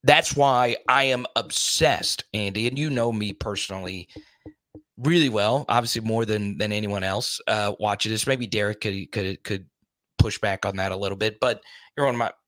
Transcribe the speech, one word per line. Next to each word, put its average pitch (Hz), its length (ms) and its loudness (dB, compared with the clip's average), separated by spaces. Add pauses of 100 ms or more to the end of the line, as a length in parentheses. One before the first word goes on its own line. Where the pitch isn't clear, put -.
That's 147 320 6
why 123 400 4 (100)
I 135 180 4
am 123 200 0 (100)
obsessed, - 880 0 (100)
Andy, 107 360 -2
and 135 100 -4
you 151 100 -2
know 117 220 0
me 104 220 -2
personally 95 720 -6 (880)
really 151 320 4
well, 110 400 2
obviously 117 340 0
more 113 220 0
than, 104 340 -2
than 107 140 -2
anyone 101 320 -2
else, 98 440 -4
uh, 104 300 0
watching 107 360 0
this. 110 120 -2
Maybe 127 220 0
Derek 104 320 -2
could, 98 320 -6
could, 95 320 -4
could 95 220 -4 (520)
push 110 200 2
back 98 280 -2
on 98 120 -2
that 95 160 -2
a 95 40 -4
little 98 200 -4
bit, 107 240 -2
but 123 200 0 (360)
you're 143 80 2
one 127 100 2
of 120 40 -4
my 113 120 0 (160)